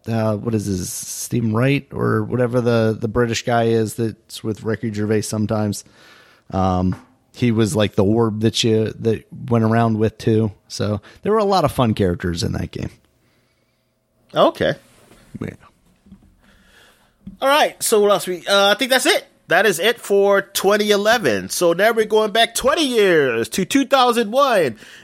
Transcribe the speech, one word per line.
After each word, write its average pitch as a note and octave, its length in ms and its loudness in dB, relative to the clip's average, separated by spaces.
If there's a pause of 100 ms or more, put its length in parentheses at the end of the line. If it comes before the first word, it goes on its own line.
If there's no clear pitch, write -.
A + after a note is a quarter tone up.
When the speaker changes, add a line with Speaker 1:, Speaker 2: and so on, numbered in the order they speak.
Speaker 1:
uh, A2 300 -2
what A2+ 180 -4
is G2 120 -2
his, F#2 260 -4
Stephen - 600 -6
Wright C3+ 360 0
or A2+ 320 -2
whatever A#2+ 380 -2
the, A2+ 400 2
the A2+ 80 -4
British A#2 380 -2
guy A#2 180 2
is A2+ 300 0
that's - 500 -8
with A2 180 -6
Ricky A2 300 -4
Gervais G#2 300 0
sometimes. G#2+ 600 -2 (680)
Um, F#2 500 0 (340)
he B2 160 0
was, G#2+ 240 0
like, G#2 200 0
the G#2 100 2
orb A2 380 0
that A2+ 200 0
you, A2 380 2
that A2 240 -2 (260)
went A#2 140 2
around A2+ 340 2
with A2 200 0
too. A2 340 2 (160)
So G#2 320 -4 (220)
there G3 100 -2
were A3 60 2
a G#3 60 0
lot F#3+ 200 2
of - 80 0
fun A#2 220 0
characters F2 480 -2
in F2+ 100 -4
that - 200 -6
game. - 180 -8 (1400)
Speaker 2:
Okay. - 400 2 (680)
Speaker 1:
Yeah. - 80 -8 (1900)
Speaker 2:
All C4+ 80 0
right. C#4 340 2
So G#3+ 180 2
what G3+ 120 4
else F3+ 140 -2
we, E3+ 200 -8
uh, G3+ 240 2
I G#3 40 2
think B3 160 -2
that's B3 160 2
it. - 200 0 (220)
That F3+ 160 4
is F#3 140 0
it A3 220 0
for G3 420 2
twenty G#3 480 0
eleven. G3 600 0
So E3+ 220 2
now G3+ 200 2
we're A3 140 0
going G#3+ 260 0
back A3+ 240 0
twenty D4+ 280 0
years E3 680 2
to F#3+ 140 -2
two C#4 220 0
thousand A#3+ 460 2
one, A3 440 2 (280)